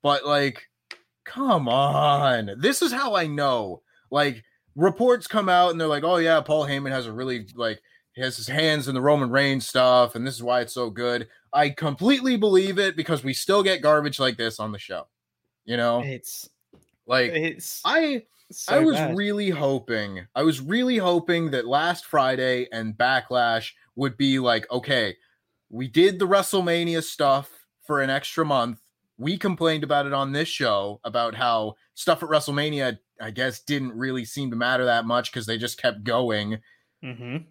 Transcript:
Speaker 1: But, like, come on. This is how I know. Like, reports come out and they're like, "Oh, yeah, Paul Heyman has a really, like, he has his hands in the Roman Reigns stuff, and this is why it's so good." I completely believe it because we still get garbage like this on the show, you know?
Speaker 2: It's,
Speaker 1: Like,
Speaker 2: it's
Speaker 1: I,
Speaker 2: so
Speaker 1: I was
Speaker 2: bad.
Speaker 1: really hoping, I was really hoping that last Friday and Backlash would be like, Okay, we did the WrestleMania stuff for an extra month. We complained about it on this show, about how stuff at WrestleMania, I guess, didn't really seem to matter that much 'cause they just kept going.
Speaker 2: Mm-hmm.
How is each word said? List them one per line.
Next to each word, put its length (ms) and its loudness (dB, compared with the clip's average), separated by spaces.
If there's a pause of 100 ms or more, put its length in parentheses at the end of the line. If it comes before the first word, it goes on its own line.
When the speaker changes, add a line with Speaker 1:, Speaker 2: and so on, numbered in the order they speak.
Speaker 1:
But, 240 2
like, 440 0 (560)
come 420 0
on. 880 2
This 240 0
is 100 0
how 240 -2
I 120 0
know. 540 -2 (300)
Like, 320 0 (320)
reports 520 2
come 220 0
out 220 6
and 80 -4
they're 80 0
like, 160 0
"Oh, 140 2
yeah, 240 4
Paul 240 0
Heyman 260 -4
has 140 -4
a 80 -10
really, 420 -6
like, 260 -4 (320)
he 80 -10
has 160 -4
his 100 -10
hands 400 0
in 80 -4
the 60 -2
Roman 280 4
Reigns 380 2
stuff, 480 4
and 100 -6
this 100 -6
is 80 -12
why 180 0
it's 120 -8
so 160 -4
good." 380 -4 (240)
I 180 2
completely 680 0
believe 420 4
it 160 0
because 280 -2
we 100 -2
still 300 2
get 180 0
garbage 380 2
like 180 0
this 220 -4
on 120 -6
the 80 -12
show, 280 -12 (580)
you 120 -4
know? 240 0
Speaker 2:
It's, 480 -12 (580)
Speaker 1:
Like, 240 2
Speaker 2:
it's 520 -6
Speaker 1:
I, 400 0 (280)
Speaker 2:
so 240 -4
Speaker 1:
I 40 6
was 160 4
Speaker 2:
bad. 220 -2
Speaker 1:
really 320 -2
hoping, 840 -4
I 80 0
was 180 0
really 360 0
hoping 540 2
that 140 -2
last 400 0
Friday 680 0
and 240 -6
Backlash 760 0 (240)
would 200 -2
be 220 2
like, 340 0
Okay, 460 -2 (520)
we 180 -8
did 320 4
the 80 0
WrestleMania 760 0
stuff 460 0 (320)
for 200 -2
an 100 0
extra 340 -2
month. 340 0 (400)
We 180 -4
complained 460 0
about 220 0
it 80 -4
on 180 -2
this 160 -2
show, 560 -2
about 320 -2
how 400 0 (180)
stuff 300 0
at 60 -10
WrestleMania, 680 0 (240)
I 100 -10
guess, 280 -4
didn't 380 -6
really 280 -4
seem 240 -6
to 60 -6
matter 300 0
that 200 2
much 260 -2
'cause 140 -8
they 120 -4
just 220 -8
kept 260 -2
going. 560 -2 (420)
Speaker 2:
Mm-hmm. 340 -10 (140)